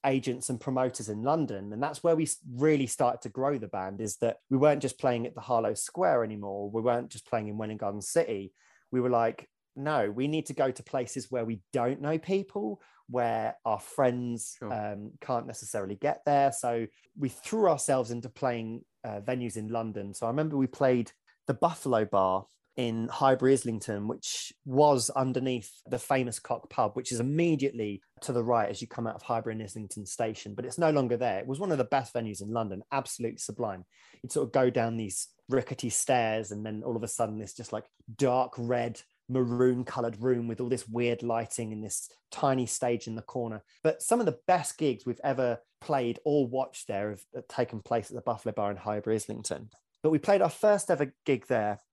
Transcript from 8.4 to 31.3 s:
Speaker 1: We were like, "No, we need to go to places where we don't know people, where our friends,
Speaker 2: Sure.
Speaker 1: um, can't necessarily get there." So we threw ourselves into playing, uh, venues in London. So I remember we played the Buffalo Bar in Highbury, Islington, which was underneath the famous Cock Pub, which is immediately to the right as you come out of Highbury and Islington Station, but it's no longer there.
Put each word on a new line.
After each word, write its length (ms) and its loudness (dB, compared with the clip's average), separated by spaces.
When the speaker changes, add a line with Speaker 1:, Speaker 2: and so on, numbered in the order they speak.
Speaker 1:
We 100 2
were 100 2
like, 380 2
"No, 360 0
we 180 -2
need 180 0
to 80 -10
go 160 2
to 120 -10
places 480 -6
where 160 -2
we 160 -6
don't 300 0
know 160 0
people, 640 -4
where 560 0
our 160 2
friends, 800 0
Speaker 2:
Sure. 140 -8
Speaker 1:
um, 400 -6
can't 240 -2
necessarily 480 -6
get 320 -2
there." 260 4
So 360 -2
we 140 -2
threw 400 2
ourselves 400 2
into 180 -6
playing, 560 -4
uh, 160 -8
venues 360 -2
in 120 -6
London. 460 -4
So 120 -4
I 40 2
remember 280 0
we 80 4
played 460 2
the 80 0
Buffalo 500 2
Bar 420 2
in 320 0
Highbury, 440 4
Islington, 560 -2
which 420 -6
was 460 4
underneath 600 0
the 120 -2
famous 400 0
Cock 320 -6
Pub, 260 0
which 160 -6
is 80 -2
immediately 800 0
to 100 -6
the 100 0
right 280 2
as 100 -8
you 80 -10
come 180 -6
out 80 -4
of 60 -12
Highbury 340 -4
and 80 -6
Islington 440 -10
Station, 480 -6
but 100 -8
it's 140 -8
no 120 4
longer 280 2
there. 200 0